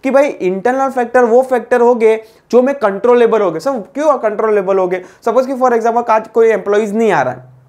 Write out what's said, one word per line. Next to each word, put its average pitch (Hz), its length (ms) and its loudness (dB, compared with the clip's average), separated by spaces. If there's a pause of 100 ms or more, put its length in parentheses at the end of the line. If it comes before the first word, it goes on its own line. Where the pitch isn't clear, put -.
कि 269 80 -2
भाई 277 180 2
इंटरनल 240 600 -2
फैक्टर 247 340 0 (120)
वो 254 60 4 (100)
फैक्टर 247 300 0
हो 240 140 4
गए 220 240 2 (320)
जो 240 100 4
में 269 180 0
कंट्रोलेबल 226 640 2
हो 185 100 0
गए। 160 80 -6
सब 254 340 -6
क्यों 285 240 0
कंट्रोलेबल 208 600 -2
हो 185 100 0
गए? 180 160 -6 (240)
Suppose 247 200 0
कि 277 60 -6
for 247 260 0
example 226 300 -2
आज 220 180 0
कोई 226 220 2
एम्प्लॉइज 202 460 -2
नहीं 226 160 0
आ 156 100 0
रहा 123 120 -2
है - 160 -18 (200)